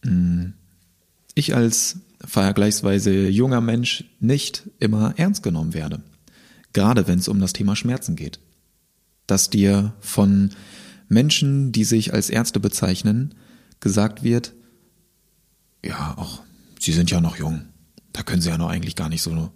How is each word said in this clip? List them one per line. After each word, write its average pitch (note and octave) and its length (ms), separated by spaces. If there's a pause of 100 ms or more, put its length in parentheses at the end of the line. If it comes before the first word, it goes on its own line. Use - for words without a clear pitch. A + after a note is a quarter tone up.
mm, F2+ 440 (880)
ich D3 200
als A#2 420 (280)
vergleichsweise G2+ 1040
junger A#2+ 320
Mensch A#2 440 (140)
nicht C3+ 500 (100)
immer G#2+ 380
ernst F#3 260
genommen E2 300
werde. D#2 280 (720)
Gerade G#2 340
wenn F2+ 120
es F#2 80
um G2+ 120
das F#2+ 140
Thema G2+ 220
Schmerzen A#2+ 400
geht. - 240 (880)
Dass G2 220
dir G2+ 500
von G2 520 (560)
Menschen, C#3 640
die G#2+ 120
sich A2 300
als A2 160
Ärzte A2+ 300
bezeichnen, G#2 760 (440)
gesagt G#2 440
wird, A#2+ 300 (1300)
„Ja, D2+ 340
ach, - 240 (380)
Sie - 140
sind F2 180
ja F2 100
noch E2 160
jung. D#2 240 (500)
Da - 120
können F2+ 180
Sie E2+ 80
ja E2 80
noch E2 120
eigentlich - 260
gar D#2+ 140
nicht E2 120
so E2 340